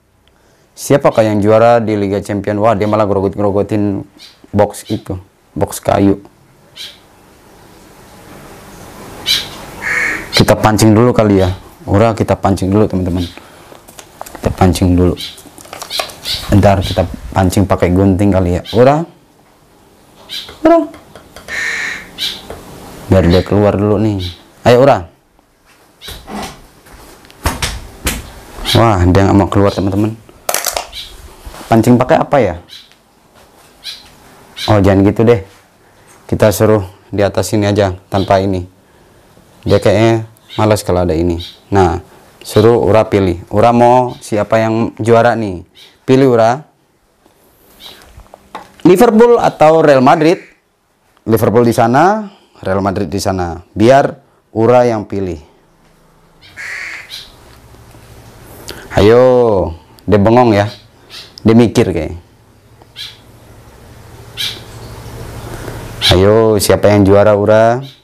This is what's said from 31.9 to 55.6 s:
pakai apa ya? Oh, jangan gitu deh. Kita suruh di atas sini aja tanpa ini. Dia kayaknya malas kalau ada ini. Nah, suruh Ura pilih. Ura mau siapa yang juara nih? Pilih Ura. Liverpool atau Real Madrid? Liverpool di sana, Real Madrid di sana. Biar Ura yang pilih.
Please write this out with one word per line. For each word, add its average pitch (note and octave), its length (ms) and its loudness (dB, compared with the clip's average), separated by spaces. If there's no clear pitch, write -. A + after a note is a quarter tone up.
pakai C3 160 2
apa - 240 -2
ya? F2+ 140 -2
Oh, G#2 80 2
jangan G2 240 4
gitu G2+ 160 0
deh. A2+ 240 2
Kita G#2+ 240 0
suruh G#2+ 320 2
di G2+ 80 -4
atas G2 320 -2
sini G#2 160 0
aja G2+ 240 0
tanpa G2 320 0
ini. F#2+ 240 -4
Dia G2+ 120 2
kayaknya A2 480 0
malas G#2+ 240 0
kalau F2+ 240 -2
ada E2+ 80 -2
ini. E2+ 240 -2
Nah, F2 320 0
suruh A2 400 2
Ura G#2 240 2
pilih. F#2 360 -2
Ura G#2 160 2
mau A#2+ 480 2
siapa G#2 440 -4
yang A2+ 360 -4
juara A2+ 400 2
nih? F#2 280 -8
Pilih C3 240 4
Ura. A#2 240 2
Liverpool A#3 560 4
atau D#3+ 480 2
Real C#3 160 4
Madrid? D#3 400 2
Liverpool A2 320 2
di A#2+ 80 2
sana, C#3+ 560 0
Real F#2+ 160 -4
Madrid G2 240 -4
di F#2 160 -6
sana. F2 400 -6
Biar C3 400 4
Ura A#2+ 400 2
yang A2 160 -4
pilih. F#2 320 -8